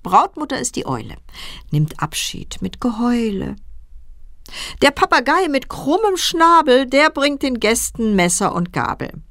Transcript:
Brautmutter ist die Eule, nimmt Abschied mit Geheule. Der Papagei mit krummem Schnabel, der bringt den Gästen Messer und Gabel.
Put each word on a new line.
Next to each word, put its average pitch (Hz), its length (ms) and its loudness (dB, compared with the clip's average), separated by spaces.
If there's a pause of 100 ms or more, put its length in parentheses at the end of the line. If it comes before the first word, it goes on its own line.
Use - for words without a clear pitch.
Brautmutter 277 560 2
ist - 180 -6
die - 100 -6
Eule, 113 300 -8 (540)
nimmt 151 300 0
Abschied - 600 -6
mit 185 200 -8
Geheule. 220 760 -2 (1300)
Der 277 80 6
Papagei 320 580 2
mit 269 200 -2
krummem 370 480 0
Schnabel, 320 720 4
der 285 240 4
bringt 285 320 -2
den 254 180 -2
Gästen 220 560 0
Messer 175 380 2
und 175 180 -2
Gabel. - 580 -4